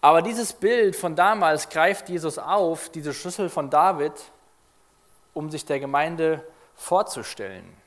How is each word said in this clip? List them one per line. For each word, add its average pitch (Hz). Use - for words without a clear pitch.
Aber 156
dieses 226
Bild 214
von 165
damals 175
greift 180
Jesus 160
auf, 165
diese 151
Schlüssel 180
von 143
David, 151
um 156
sich 151
der 139
Gemeinde 160
vorzustellen. 98